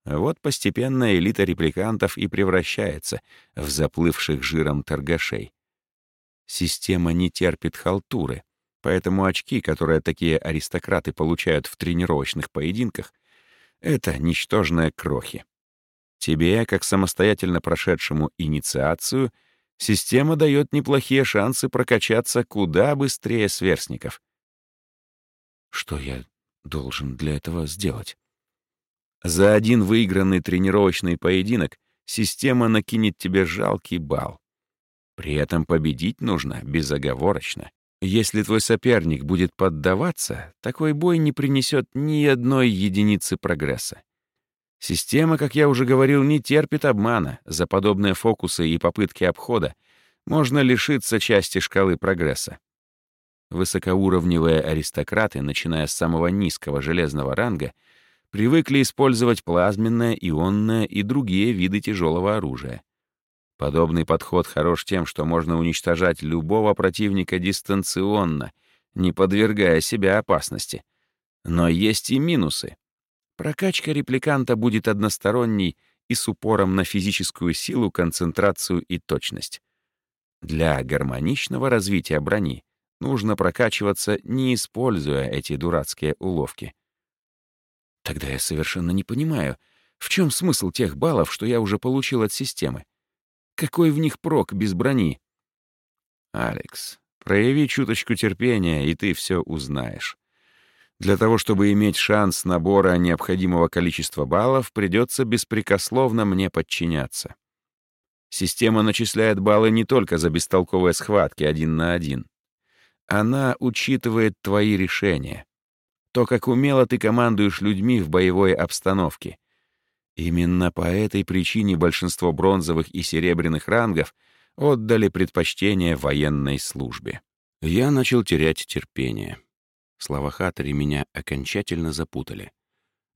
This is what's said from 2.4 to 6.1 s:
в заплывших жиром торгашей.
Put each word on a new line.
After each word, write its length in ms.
в 120
заплывших 760
жиром 400
торгашей. 680